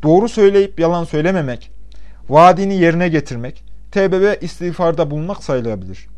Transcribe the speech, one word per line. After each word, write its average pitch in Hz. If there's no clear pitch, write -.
doğru 175
söyleyip 196
yalan 170
söylememek, 151
vaadini 180
yerine 170
getirmek, 139
tevbe 190
ve 196
istiğfarda 165
bulunmak 160
sayılabilir. 107